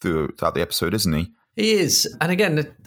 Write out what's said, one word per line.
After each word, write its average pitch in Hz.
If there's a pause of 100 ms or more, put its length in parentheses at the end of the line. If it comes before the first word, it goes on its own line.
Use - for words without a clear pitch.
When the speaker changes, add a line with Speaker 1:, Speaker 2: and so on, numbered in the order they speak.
Speaker 1:
through, 80
throughout 80
the 80
episode, 85
isn't 92
he? 80 (240)
Speaker 2:
He 220
is. 185
And 165
again, 180
th-, 151 (180)